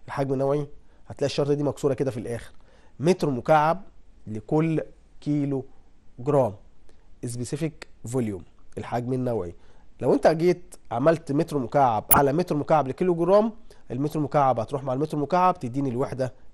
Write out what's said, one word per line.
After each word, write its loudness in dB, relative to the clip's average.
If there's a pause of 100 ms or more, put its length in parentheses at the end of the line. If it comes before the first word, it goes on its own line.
الحجم -2
النوعي 0 (400)
هتلاقي -4
الشرطه 0
دي 0
مكسوره 0
كده 0
في -8
الاخر، -8 (480)
متر 2
مكعب 2 (460)
لكل 0 (400)
كيلو -2 (540)
جرام، 2 (720)
سبيسيفيك -6 (180)
فوليوم، -4 (340)
الحجم -4
النوعي. -4 (460)
لو 2
انت 4
جيت 2 (160)
عملت 2
متر 0
مكعب 2
على 6
متر 0
مكعب 2
لكيلو 0
جرام، 4 (400)
المتر -2
مكعب 2
هتروح -4
مع -2
المتر -2
مكعب 2
تديني -2
الوحده -2 (200)